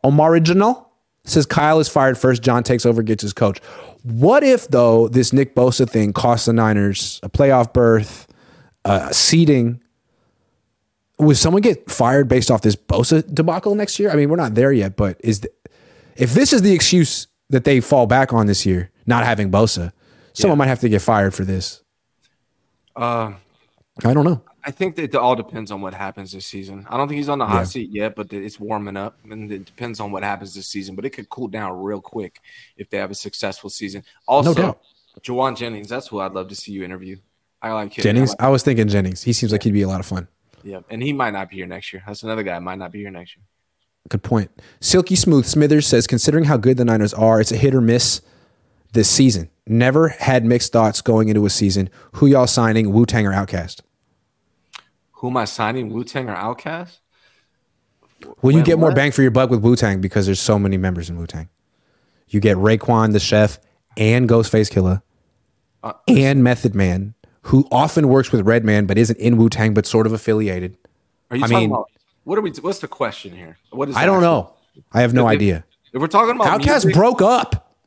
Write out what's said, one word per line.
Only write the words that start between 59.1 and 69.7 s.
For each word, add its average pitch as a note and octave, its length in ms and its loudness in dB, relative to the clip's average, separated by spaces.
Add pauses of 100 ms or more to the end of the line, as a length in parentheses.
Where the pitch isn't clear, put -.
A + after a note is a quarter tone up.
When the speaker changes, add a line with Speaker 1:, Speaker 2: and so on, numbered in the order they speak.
Speaker 1:
for C#3 100 2
your C3 80 6
buck B2+ 200 2
with A#2+ 100 2
Wu-Tang G#2+ 400 2
because F#2+ 260 -2
there's G2 140 -2
so G#2+ 180 2
many G2 180 0
members F2+ 320 -4
in E2+ 80 -10
Wu-Tang? E2 320 -12 (800)
You G#2+ 120 -2
get G2+ 180 2
Raekwon, A2 540 2
the G#2 80 2
Chef, G#2+ 380 0 (380)
and A2+ 320 2
Ghostface A2 420 2
Killah, F#2 300 0 (800)
Speaker 2:
Uh, A2 120 -12 (140)
Speaker 1:
and C3+ 360 4
Method A#2+ 300 0
Man, G2 400 -2 (280)
who C3+ 300 2
often D3+ 360 2
works C3 220 2
with A2+ 160 0
Redman G#2+ 400 2
but G2+ 120 0
isn't A2+ 200 2
in A#2+ 200 2
Wu-Tang A2 340 2